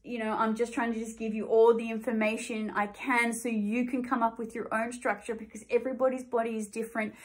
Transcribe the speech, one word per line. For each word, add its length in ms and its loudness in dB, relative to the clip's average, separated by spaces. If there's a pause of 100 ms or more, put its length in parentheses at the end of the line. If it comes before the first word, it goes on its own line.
you 160 -6
know, 140 -2
I'm 240 2
just 160 0
trying 200 0
to 60 -4
just 220 -8
give 140 -4
you 120 -4
all 260 8
the 160 -2
information 840 -2
I 140 0
can 440 0
so 160 -4
you 380 0
can 160 -2
come 200 -2
up 160 0
with 160 -8
your 200 -6
own 180 -2
structure, 440 -4
because 340 -14
everybody's 540 0
body 320 0
is 100 -4
different. 480 -4 (100)